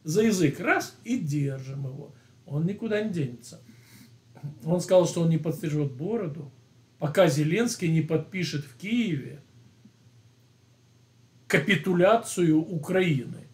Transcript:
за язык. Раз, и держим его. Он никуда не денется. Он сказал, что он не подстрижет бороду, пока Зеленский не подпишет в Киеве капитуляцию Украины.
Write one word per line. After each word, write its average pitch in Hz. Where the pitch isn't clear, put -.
за 175
язык. 185
Раз, 294
и 240
держим 139
его. 135
Он 151
никуда 214
не 220
денется. 143
Он 170
сказал, 180
что 175
он 165
не 156
подстрижет 151
бороду, 160
пока 170
Зеленский 165
не 160
подпишет 156
в -
Киеве 170
капитуляцию 180
Украины. 165